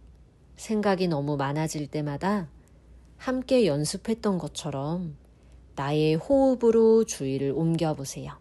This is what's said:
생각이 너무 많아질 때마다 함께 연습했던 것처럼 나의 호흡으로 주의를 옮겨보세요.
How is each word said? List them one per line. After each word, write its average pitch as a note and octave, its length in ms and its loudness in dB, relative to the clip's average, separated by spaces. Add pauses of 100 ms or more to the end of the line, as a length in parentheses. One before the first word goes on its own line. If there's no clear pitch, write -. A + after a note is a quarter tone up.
(560)
생각이 G3+ 520 0
너무 D3 280 0
많아질 D3 520 -4
때마다 D3+ 600 -4 (680)
함께 B3+ 500 2
연습했던 F#3 720 -2
것처럼 D3+ 800 -6 (600)
나의 D3+ 380 2
호흡으로 A3+ 880 4
주의를 C#3 480 -2
옮겨보세요. D3+ 880 -2